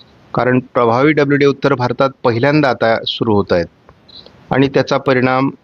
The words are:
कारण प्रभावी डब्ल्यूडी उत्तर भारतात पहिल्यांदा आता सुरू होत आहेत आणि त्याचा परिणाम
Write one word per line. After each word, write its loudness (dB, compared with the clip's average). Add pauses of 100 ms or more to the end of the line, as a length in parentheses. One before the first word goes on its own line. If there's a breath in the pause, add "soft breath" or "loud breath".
(340)
कारण 0
प्रभावी 0
डब्ल्यूडी 0
उत्तर 0
भारतात -2 (120)
पहिल्यांदा 2
आता 0
सुरू -2
होत 0
आहेत 0 (840 loud breath)
आणि 2
त्याचा 0
परिणाम 0 (140)